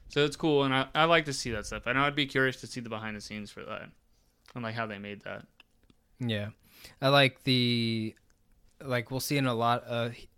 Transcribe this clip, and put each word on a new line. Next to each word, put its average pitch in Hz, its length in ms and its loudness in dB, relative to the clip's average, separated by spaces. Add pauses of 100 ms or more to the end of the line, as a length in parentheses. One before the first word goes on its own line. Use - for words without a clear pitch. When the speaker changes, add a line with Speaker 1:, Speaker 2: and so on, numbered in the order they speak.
Speaker 1:
So 143 160 0
it's 147 140 -2
cool, 147 260 4
and 135 100 2
I, 131 220 2
I 156 80 6
like 165 220 6
to 139 80 -4
see 127 180 -6
that 104 140 -4
stuff. 107 200 -8
And 123 140 0
I'd 143 160 2
be 147 100 0
curious 131 360 0
to 117 60 -14
see - 120 -10
the 117 80 -10
behind 110 300 -8
the 101 40 -12
scenes 104 300 -10
for - 120 -14
that - 260 -10 (640)
and, 123 100 -8
like, 110 120 -6
how 117 100 -2
they 104 140 -8
made 101 240 -12
that. 95 220 -12 (720)
Speaker 2:
Yeah. 107 320 -4 (500)
I 135 80 4
like 139 340 4
the, 117 720 0 (680)
like, 123 300 -4
we'll 131 80 -2
see 147 160 -2
in 135 120 2
a 123 60 2
lot 117 300 2
of, 117 320 -4 (220)